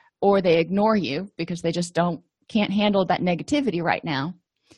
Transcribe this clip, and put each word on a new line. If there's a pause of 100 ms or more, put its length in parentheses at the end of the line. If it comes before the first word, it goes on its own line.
(200)
or
they
ignore
you
because
they
just
don't, (260)
can't
handle
that
negativity
right
now, (440)